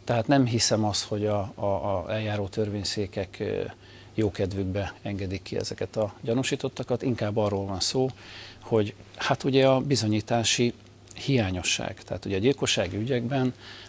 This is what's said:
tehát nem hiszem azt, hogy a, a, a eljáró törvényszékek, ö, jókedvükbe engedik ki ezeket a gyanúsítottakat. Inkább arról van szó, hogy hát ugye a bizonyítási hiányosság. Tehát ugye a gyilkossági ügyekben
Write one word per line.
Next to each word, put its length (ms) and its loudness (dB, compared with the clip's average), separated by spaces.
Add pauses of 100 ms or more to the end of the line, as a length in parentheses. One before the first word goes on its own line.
tehát 240 0
nem 180 6
hiszem 400 2
azt, 180 0
hogy 220 -2
a, 300 0
a, 100 -4
a 460 0
eljáró 360 -2
törvényszékek, 920 -2
ö, 220 -2 (520)
jókedvükbe 880 -2
engedik 400 -6
ki 160 -8
ezeket 380 -6
a 260 0
gyanúsítottakat. 800 -2
Inkább 360 -2
arról 280 2
van 140 -4
szó, 300 2 (520)
hogy 320 2 (220)
hát 280 0
ugye 240 6
a 120 6
bizonyítási 920 2 (400)
hiányosság. 920 0
Tehát 220 -8
ugye 100 -2
a 40 2
gyilkossági 580 2
ügyekben 560 0 (360)